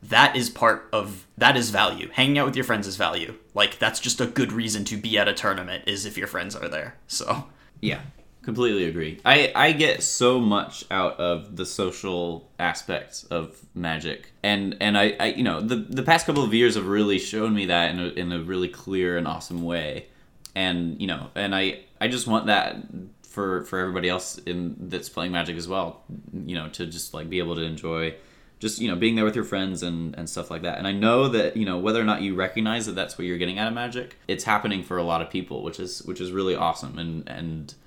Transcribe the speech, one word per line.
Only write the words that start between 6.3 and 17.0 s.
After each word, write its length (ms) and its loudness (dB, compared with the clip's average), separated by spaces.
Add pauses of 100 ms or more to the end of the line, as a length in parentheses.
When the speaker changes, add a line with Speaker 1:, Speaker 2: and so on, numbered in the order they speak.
Speaker 1:
are 120 -8
there. 280 -6 (120)
So. 380 -4 (360)
Speaker 2:
Yeah, 200 -2 (420)
completely 420 2
agree. 400 -4
I, 300 6
I 160 6
get 320 2
so 360 4
much 520 0
out 280 0
of 360 -2
the 100 -4
social 920 -4
aspects 720 -4
of 280 -4 (140)
Magic. 580 -6 (120)
And, 360 0
and 160 2
I, 240 4
I, 80 2
you 160 0
know, 160 2
the, 180 -2
the 260 -4
past 240 4
couple 160 2
of 100 2
years 220 6
have 100 0
really 320 4